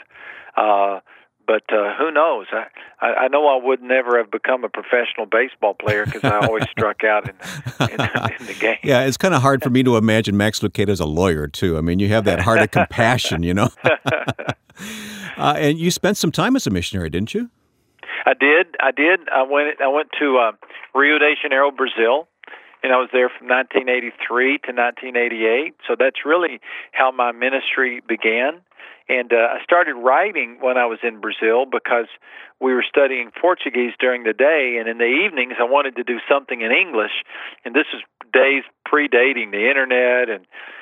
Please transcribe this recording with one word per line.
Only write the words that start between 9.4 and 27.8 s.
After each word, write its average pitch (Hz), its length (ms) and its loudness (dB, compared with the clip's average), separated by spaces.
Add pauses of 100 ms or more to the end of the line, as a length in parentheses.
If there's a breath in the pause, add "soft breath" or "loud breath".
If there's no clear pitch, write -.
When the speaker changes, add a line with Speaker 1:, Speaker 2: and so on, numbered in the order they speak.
Speaker 2:
for 131 80 -2
me 127 140 4
to 123 120 4
imagine 110 400 2
Max 104 220 0
Lucado 101 300 -2
as 98 100 0
a 80 80 0
lawyer, 78 400 0
too. 82 320 -2
I 78 40 -2
mean, 87 180 0
you 101 80 2
have 107 160 2
that 87 160 2
heart 113 180 2
of 190 140 0
compassion, 113 720 0
you 87 100 0
know? 104 200 2
<laughs> - 40 -20 (1600 loud breath)
Uh, 147 200 0
and 156 200 2
you 170 120 2
spent 196 260 0
some - 160 0
time 226 240 0
as - 100 -4
a 135 40 0
missionary, 87 400 -4
didn't 92 240 -4
you? 240 160 -4 (720 loud breath)
Speaker 1:
I 135 100 4
did. 160 460 2
I 131 100 2
did. 156 380 2
I 131 140 0
went, 143 380 -2
I 139 60 0
went 143 220 0 (100)
to, 135 200 2
uh, 113 140 2 (420 loud breath)
Rio 147 240 4
de 147 220 4
Janeiro, 139 300 2
Brazil, 127 560 0 (560 loud breath)
and 131 100 0
I 127 40 6
was 127 160 0
there 127 160 2
from 123 180 -12
nineteen 127 420 0
eighty-three 123 760 -2
to 127 80 -8
nineteen 123 440 -4
eighty-eight. 120 580 0 (120)
So 120 100 -2
that's 127 280 0
really 156 340 0 (340 loud breath)
how 131 200 2
my 123 180 0
ministry 127 800 -2